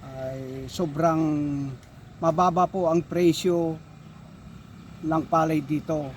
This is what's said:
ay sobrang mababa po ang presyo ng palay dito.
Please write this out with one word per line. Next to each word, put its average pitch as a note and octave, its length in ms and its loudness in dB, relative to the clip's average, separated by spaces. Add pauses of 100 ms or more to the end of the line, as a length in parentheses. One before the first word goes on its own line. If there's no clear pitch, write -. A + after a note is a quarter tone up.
ay C3 640 -8
sobrang D#3+ 520 2 (1000)
mababa F3 480 4
po F#3 220 0
ang E3+ 100 4
presyo E3+ 760 2 (1200)
ng D#3+ 240 0
palay D#3+ 380 2
dito. D3 540 -4